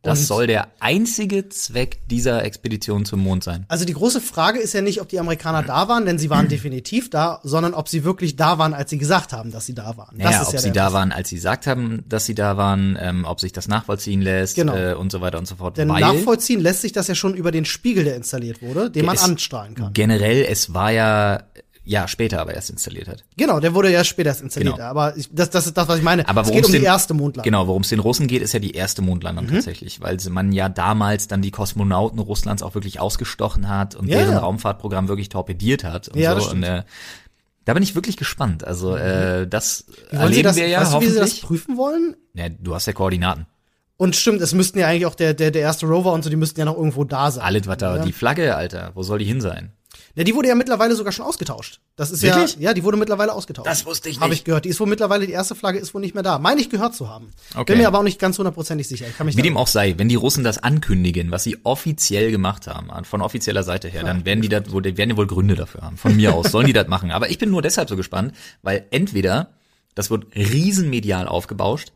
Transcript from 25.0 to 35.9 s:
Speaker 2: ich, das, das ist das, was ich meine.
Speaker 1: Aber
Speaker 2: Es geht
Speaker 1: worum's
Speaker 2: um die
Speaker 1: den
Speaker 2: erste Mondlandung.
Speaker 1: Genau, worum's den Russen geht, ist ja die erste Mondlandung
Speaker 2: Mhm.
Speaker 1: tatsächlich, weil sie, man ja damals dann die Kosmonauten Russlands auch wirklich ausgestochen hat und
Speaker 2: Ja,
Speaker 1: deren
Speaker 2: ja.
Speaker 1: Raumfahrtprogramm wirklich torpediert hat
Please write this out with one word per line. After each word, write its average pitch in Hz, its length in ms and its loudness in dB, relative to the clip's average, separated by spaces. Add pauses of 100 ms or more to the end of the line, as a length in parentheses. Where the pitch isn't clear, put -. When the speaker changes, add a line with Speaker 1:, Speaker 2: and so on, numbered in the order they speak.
Speaker 2:
ich, 151 160 -10
das, 170 180 0
das 175 160 2
ist 160 100 -4
das, 175 120 2
was 165 100 2
ich 156 60 2
meine. 170 240 4
Speaker 1:
Aber 220 140 4
Speaker 2:
Es 208 40 2
geht 220 80 2
Speaker 1:
worum's 220 120 8
Speaker 2:
um 190 80 6
die 160 40 6
Speaker 1:
den 135 80 4
Speaker 2:
erste 185 280 4
Mondlandung. 143 280 -2
Speaker 1:
Genau, 104 240 2
worum's 95 220 2
den 110 100 2
Russen 123 300 2
geht, 123 120 2
ist - 120 -2
ja 113 80 0
die 98 100 -4
erste 95 320 -4
Mondlandung 87 440 -2
Speaker 2:
Mhm. 117 80 -6
Speaker 1:
tatsächlich, 175 460 -4
weil 90 200 -4
sie, 95 100 -6
man 95 220 2
ja 95 160 2
damals 104 580 0
dann 98 160 -2
die 98 80 -2
Kosmonauten 104 720 0
Russlands 104 420 -2
auch 90 140 -10
wirklich 98 240 -8
ausgestochen 104 680 -2
hat 98 280 -2
und 95 100 -4
Speaker 2:
Ja, 95 120 2
Speaker 1:
deren 101 160 4
Speaker 2:
ja. 98 40 2
Speaker 1:
Raumfahrtprogramm 95 680 -2
wirklich 98 200 -4
torpediert 98 540 -2
hat 85 260 -8